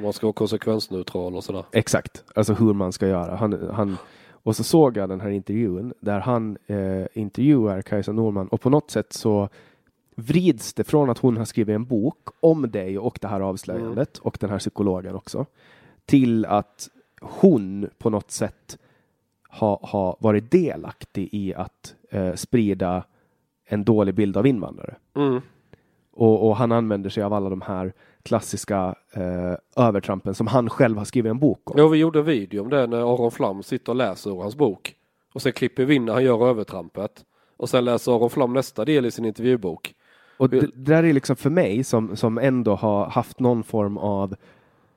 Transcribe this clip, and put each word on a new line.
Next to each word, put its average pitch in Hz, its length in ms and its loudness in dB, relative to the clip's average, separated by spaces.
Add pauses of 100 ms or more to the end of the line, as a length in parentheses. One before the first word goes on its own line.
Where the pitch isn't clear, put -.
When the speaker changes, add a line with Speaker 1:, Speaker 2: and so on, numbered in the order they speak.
Speaker 1:
man 104 120 -4
ska - 140 -2
vara 107 60 0
konsekvensneutral 98 1040 -4
och 92 80 -8
sådär. 95 280 -10
Speaker 2:
Exakt. - 520 0 (120)
Alltså 107 180 2
hur 107 200 4
man 98 180 -2
ska 98 160 -2
göra. 87 280 -2
Han, 101 380 -4
han... 101 240 -4 (340)
och - 240 -4
så - 80 -6
såg 143 340 4
jag 98 120 -4
den 95 120 -6
här 104 80 -4
intervjun 101 680 -4
där 101 200 -4
han, 110 380 -2 (100)
eh, 95 460 -4
intervjuar 110 680 2
Kajsa 101 300 -4
Norman, 104 360 -2
och - 140 -2
på 131 80 0
något 147 220 2
sätt - 220 -4
så 101 360 0 (680)
vrids 147 580 0
det 110 100 -4
från 147 260 2
att 117 80 0
hon 123 200 2
har 113 80 -2
skrivit 107 300 -2
en 113 100 -4
bok 120 320 -2 (220)
om 160 320 4
dig 98 280 -6
och 117 220 -4
det 104 60 -8
här 98 140 -4
avslöjandet 110 760 -6
Speaker 1:
Mm. - 100 -20
Speaker 2:
och - 120 -4
den 101 100 -4
här 98 100 -4
psykologen 92 560 -4
också, 113 300 -8 (600)
till 120 400 4
att - 440 -2 (320)
hon 101 760 2
på - 120 -2
något 104 220 -2
sätt - 460 -8 (720)
ha, 104 340 -2
ha 95 360 -2
varit 107 320 2
delaktig 104 800 -2
i 98 220 -6
att, - 420 -12 (140)
eh, 92 240 -2
sprida 92 720 0 (640)
en 104 180 -4
dålig 101 320 4
bild 101 220 0
av 107 100 4
invandrare. - 480 -2 (200)
Speaker 1:
Mm. 135 260 0 (680)
Speaker 2:
Och, 110 360 6
och 110 80 4
han 117 160 0
använder 107 380 0
sig 107 140 -2
av 101 100 -2
alla 98 160 -2
de 95 120 -6
här 92 320 -6 (300)
klassiska, 101 720 -2 (180)
eh, 90 400 -4 (320)
övertrampen 101 500 0
som 113 120 -2
han 120 220 2
själv 113 280 2
har 104 80 -6
skrivit 113 240 0
en 117 100 -2
bok 127 320 0
om. 139 80 2
Speaker 1:
Ja, 151 80 10
vi 156 100 4
gjorde 156 220 4
en 147 60 0
video 104 380 -2
om 117 60 -8
det 139 180 2
när 120 260 0
Aron 120 180 2
Flam 98 320 -4
sitter - 280 -6
och 120 40 -2
läser 104 360 -4
ur 90 100 -8
hans 104 140 -6
bok. 131 400 0 (380)
Och 135 80 -10
sen 131 120 0
klipper 127 320 -2
vi 147 100 4
in 123 100 0
när 110 80 -2
han 127 100 2
gör 120 260 4
övertrampet. 98 760 -6 (320)
Och 127 120 -6
sen 123 160 2
läser 120 260 0
Aron 117 180 2
Flam 123 240 -2
nästa 127 320 -4
del 143 200 2
i 113 60 -2
sin 117 140 -6
intervjubok. 110 680 -2 (420)
Speaker 2:
Och 131 160 2
Speaker 1:
Vi 127 60 4
Speaker 2:
det, 147 60 4 (100)
det 131 200 -2
där 165 80 6
är 165 100 4
liksom 135 220 0
för - 140 -2
mig 135 340 2
som, 110 320 0
som 113 220 0
ändå 123 380 2
har 101 300 0
haft - 340 -4
någon 123 240 2
form 104 340 -2
av, 98 380 -2 (600)